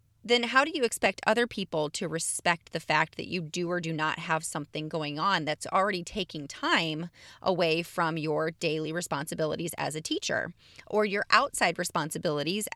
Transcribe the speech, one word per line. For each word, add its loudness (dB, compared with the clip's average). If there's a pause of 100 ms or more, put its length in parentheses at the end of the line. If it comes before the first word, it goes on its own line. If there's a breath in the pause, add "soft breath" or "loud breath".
(240)
then 4
how 6
do 0
you 2
expect 2
other 4
people -2
to -4
respect -2
the -4
fact 0
that -8
you -4
do -4
or -2
do -4
not -2
have -2
something -6
going -4
on 2
that's -4
already 0
taking -8
time 0 (320 loud breath)
away 4
from 0
your 0
daily -2
responsibilities -2
as -4
a -4
teacher -4 (340 loud breath)
or 2
your 0
outside 4
responsibilities -2